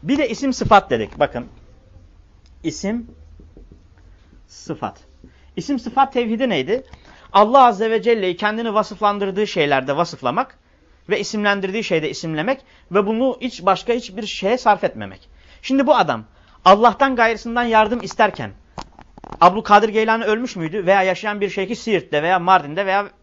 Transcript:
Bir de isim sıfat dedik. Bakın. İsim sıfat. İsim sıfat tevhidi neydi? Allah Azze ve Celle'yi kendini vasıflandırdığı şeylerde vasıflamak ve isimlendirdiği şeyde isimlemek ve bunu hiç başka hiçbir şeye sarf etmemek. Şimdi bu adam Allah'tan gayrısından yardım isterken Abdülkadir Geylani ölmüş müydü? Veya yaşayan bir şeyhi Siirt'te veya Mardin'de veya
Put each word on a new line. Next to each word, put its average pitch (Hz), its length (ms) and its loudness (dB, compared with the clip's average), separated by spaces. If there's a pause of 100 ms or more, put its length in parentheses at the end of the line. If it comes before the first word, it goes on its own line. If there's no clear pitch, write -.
Bir 262 160 0
de 285 100 0
isim 254 240 -4
sıfat 202 380 2
dedik. - 280 -4
Bakın. 139 280 -2 (1160)
İsim 208 420 -6 (1400)
sıfat. - 540 -12 (560)
İsim 247 220 -6
sıfat 269 340 -2
tevhidi 233 360 -2
neydi? 190 360 -2 (480)
Allah 226 320 6
Azze 220 260 2
ve 220 120 0
Celle'yi 190 340 0
kendini 214 380 -4
vasıflandırdığı 202 720 -2
şeylerde 143 500 0
vasıflamak 165 640 -4 (500)
ve 202 120 -2
isimlendirdiği 202 640 -2
şeyde 156 260 -2
isimlemek 165 500 -4 (320)
ve 190 140 2
bunu 226 340 -2
hiç 233 260 -6
başka 196 260 0
hiçbir 220 340 -6
şeye 208 320 -4
sarf 208 260 2
etmemek. 101 440 -8 (340)
Şimdi 269 240 0
bu 294 80 4
adam 147 300 0 (400)
Allah'tan 240 520 6
gayrısından 233 460 0
yardım 226 400 2
isterken 185 480 -2 (880)
Abdülkadir 208 480 4
Geylani 220 360 0
ölmüş 220 320 -2
müydü? 170 300 -4
Veya 196 160 4
yaşayan 202 380 -2
bir 202 80 -2
şeyhi 190 280 -6
Siirt'te 160 460 -2
veya 180 160 2
Mardin'de 175 480 0
veya 196 200 0 (160)